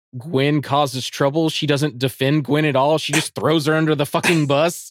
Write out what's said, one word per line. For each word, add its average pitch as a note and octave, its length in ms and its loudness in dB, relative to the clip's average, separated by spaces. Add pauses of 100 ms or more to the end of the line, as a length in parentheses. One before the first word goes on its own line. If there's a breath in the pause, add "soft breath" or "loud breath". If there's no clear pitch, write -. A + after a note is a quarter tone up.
(160)
Gwen C#3+ 460 0
causes C3 440 -2
trouble, D3+ 440 0
she - 160 -6
doesn't C#3 320 0
defend C3+ 480 0
Gwen D3+ 180 2
at C#3 120 0
all. C#3+ 200 4
She - 160 -4
just D3+ 220 -2
throws C#3+ 320 0
her D#3 80 2
under D#3 200 2
the C#3+ 120 -2
fucking E3 400 0
bus. D3 440 0